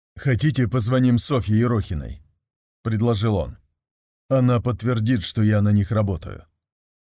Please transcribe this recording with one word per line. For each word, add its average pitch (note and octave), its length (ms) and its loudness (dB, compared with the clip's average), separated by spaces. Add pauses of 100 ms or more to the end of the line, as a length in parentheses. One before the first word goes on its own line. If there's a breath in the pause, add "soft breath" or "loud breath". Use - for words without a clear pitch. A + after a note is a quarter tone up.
(140)
"Хотите, C3 520 0
позвоним B2+ 500 2
Софье A2 400 0
Ерохиной?" G#2 640 -2 (640)
предложил A2 520 0
он. D#2 220 -4 (720)
"Она B2+ 320 2
подтвердит, A#2 600 -2
что - 180 -4
я G#2+ 200 4
на G2+ 100 2
них G2+ 200 2
работаю". G2+ 540 -4 (680)